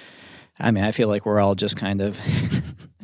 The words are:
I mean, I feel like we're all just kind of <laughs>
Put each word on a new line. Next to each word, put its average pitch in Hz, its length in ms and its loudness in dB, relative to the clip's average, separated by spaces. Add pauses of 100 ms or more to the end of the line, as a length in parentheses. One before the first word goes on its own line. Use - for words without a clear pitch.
(600)
I 120 100 0
mean, 101 140 2
I 110 80 0
feel 113 160 2
like 104 160 0
we're 104 160 2
all 98 140 4
just 101 240 2
kind 98 240 -2
of 101 180 -2
<laughs> - 600 -4 (220)